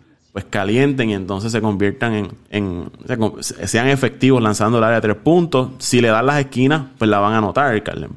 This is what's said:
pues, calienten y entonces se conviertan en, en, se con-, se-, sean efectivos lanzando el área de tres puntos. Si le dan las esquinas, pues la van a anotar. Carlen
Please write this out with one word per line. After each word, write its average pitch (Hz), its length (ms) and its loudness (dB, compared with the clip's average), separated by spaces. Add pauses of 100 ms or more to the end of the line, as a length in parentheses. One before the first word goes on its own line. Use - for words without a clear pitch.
(340)
pues, 101 100 -10
calienten 117 680 0
y - 20 0
entonces 98 360 -6
se 110 120 -2
conviertan 104 520 0
en, 104 140 -4 (220)
en, 92 420 -4 (140)
se 123 120 -6
con-, 110 240 -2
se-, - 260 -8
sean 117 200 2
efectivos 131 560 2
lanzando 107 360 2
el 113 40 2
área 113 140 2
de 110 40 0
tres 107 140 0
puntos. 156 600 2
Si - 240 0
le 117 80 4
dan 110 160 4
las 143 140 2
esquinas, 135 480 0 (100)
pues 110 120 0
la 104 100 4
van 104 120 2
a 113 60 2
anotar. 107 460 0
Carlen - 340 -8